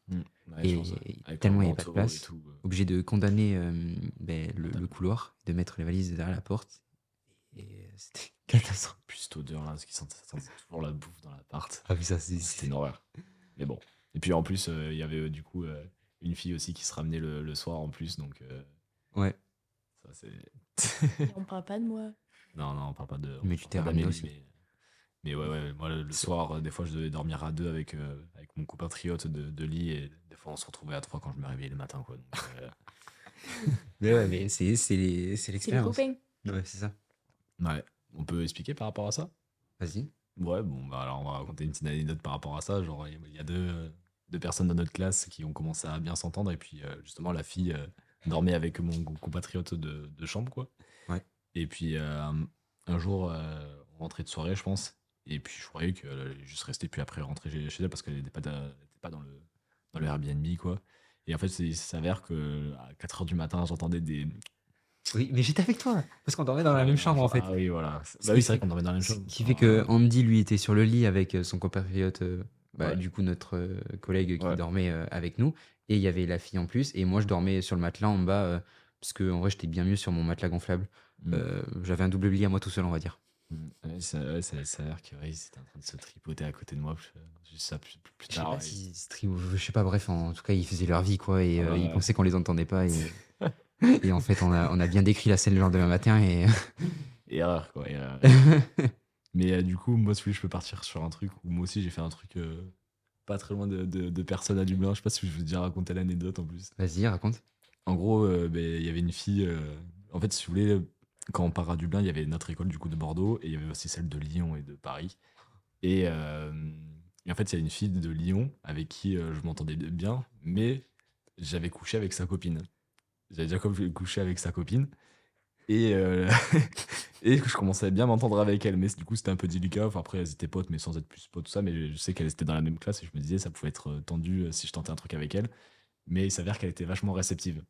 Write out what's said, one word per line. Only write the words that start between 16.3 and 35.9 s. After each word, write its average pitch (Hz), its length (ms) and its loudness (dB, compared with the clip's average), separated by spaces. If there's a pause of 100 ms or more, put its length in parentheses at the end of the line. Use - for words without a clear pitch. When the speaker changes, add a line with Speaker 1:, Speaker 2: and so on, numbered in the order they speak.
Speaker 1:
fille 90 200 -6
aussi 80 180 -6
qui - 100 -16
se - 100 -6
ramenait 80 260 -4
le, 76 240 -6
le 76 120 -8
soir 82 240 -8
en 76 100 -6
plus, 80 280 -10
donc, 71 240 -14
euh, 65 220 -16 (520)
Speaker 2:
Ouais. 98 200 2 (680)
Speaker 1:
ça, - 100 -20
c'est - 140 -20 (500)
<laughs> - 460 0
Speaker 3:
Et 127 120 0
on 190 80 -8
parle 185 220 -10
pas 202 140 -6
de 233 60 -2
moi. 220 260 -6 (440)
Speaker 1:
Non, 143 180 -6
non, 71 160 -6
on 71 40 -8
parle 69 160 -12
pas 69 80 -8
de, 69 260 -8
Speaker 2:
Mais 90 120 2
Speaker 1:
on - 20 -2
Speaker 2:
tu - 60 -6
Speaker 1:
parle - 60 -18
Speaker 2:
t'es - 100 -4
Speaker 1:
pas 82 60 0
Speaker 2:
ramené 82 180 2
Speaker 1:
d'Amélie, 80 40 2 (120)
Speaker 2:
aussi. - 60 -14
Speaker 1:
mais... 71 200 -14 (800)
mais 73 120 -6
ouais, 76 140 -4
ouais, 73 240 -6
moi 78 160 -8
le, 80 140 -4
le 73 80 -10
Speaker 2:
C'est - 140 -4
Speaker 1:
soir, 85 260 -2
euh, 78 100 -6
des 78 80 -6
fois 87 160 -6
je 78 80 -6
devais 80 160 -4
dormir 76 340 -6
à 78 80 -6
deux 82 160 -4
avec, 78 280 -6
euh, 71 260 -10 (140)
avec 78 200 -20
mon 78 100 -8
compatriote - 640 -8
de, 73 220 -8
de 78 160 -8
lit 82 240 -4
et 71 220 -8 (180)
des 160 60 -20
fois 156 180 -16
on - 20 -12
se - 120 -12
retrouvait 151 280 -14
à 143 60 -6
trois 147 180 -12
quand 143 140 -10
je - 60 -12
me 139 80 -8
réveillais 67 220 -10
le 67 60 -12
matin, 67 300 -12
quoi. - 100 -16
Donc, 127 100 -20 (360)
euh, 127 80 -16 (720)
Speaker 2:
<laughs> 240 280 -6 (300)
Mais 107 120 6
ouais, 113 140 6
mais 95 220 0
c'est, 98 260 2
c'est 110 200 2
les, 92 400 2
c'est - 100 -6
Speaker 3:
C'est - 60 -6
les - 60 -4
Speaker 2:
l'expérience. 131 380 0